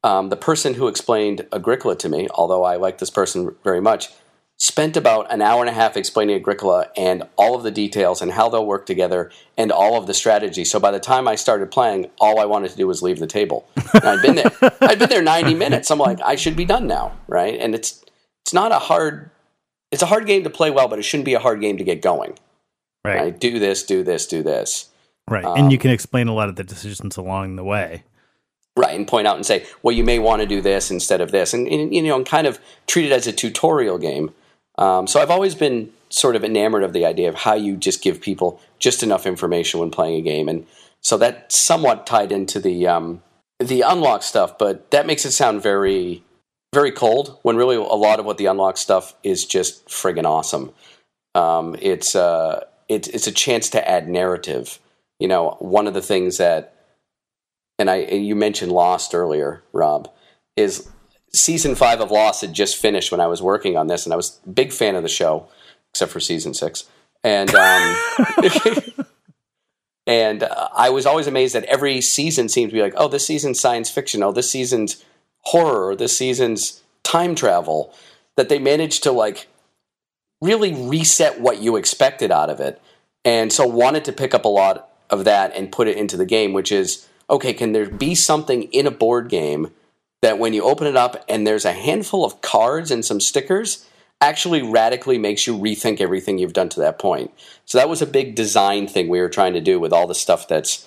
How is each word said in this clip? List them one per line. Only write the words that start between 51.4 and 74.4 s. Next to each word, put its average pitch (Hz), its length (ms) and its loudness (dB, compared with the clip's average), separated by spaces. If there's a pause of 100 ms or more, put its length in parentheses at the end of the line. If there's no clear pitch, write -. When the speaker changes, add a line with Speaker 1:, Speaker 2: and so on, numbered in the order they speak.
Speaker 1:
it's, 92 320 -2
uh, 82 500 0 (240)
it's, 104 200 -4
it's - 180 -6
a 107 60 -6
chance 117 380 -2
to 107 200 -2
add 85 180 0
narrative. 87 680 -4 (400)
You 95 100 -2
know, 87 300 0
one 98 280 0
of 98 80 -4
the 95 80 -2
things 92 360 0
that, 82 360 0 (1040)
and 95 120 2
I, 95 140 2
you 104 300 -2
mentioned 104 380 -2
Lost 90 420 2
earlier, 76 480 -2 (100)
Rob, 76 360 0 (480)
is 101 320 -2 (440)
season 156 420 0
five 117 260 4
of 104 100 -2
Lost 107 320 2
had 92 100 -10
just 98 240 0
finished 101 360 0
when 87 80 -2
I 85 60 2
was 85 140 -2
working 95 360 0
on 78 100 0
this, 85 180 -4
and 85 80 -4
I 82 40 0
was - 300 -6
a 92 40 -16
big 127 220 0
fan 101 240 0
of 87 60 -4
the 82 60 -6
show, 80 380 -2 (460)
except 90 200 -4
for - 80 -8
season 80 320 -6
six. - 320 -8 (400)
And, 101 300 2
um, 906 420 4 (400)
<laughs> - 680 0 (1000)
and, 110 360 2
uh, - 320 -4
I 127 160 4
was 131 160 0
always 151 200 2
amazed 131 280 0
that 113 100 -2
every 135 360 0
season 139 480 0
seemed 117 220 0
to 107 40 -12
be 110 80 2
like, 98 140 0
"Oh, 151 120 2
this 139 180 -2
season's 143 340 -4
science 120 300 -2
fiction, 113 320 -4
oh, 98 100 0
this 123 180 -2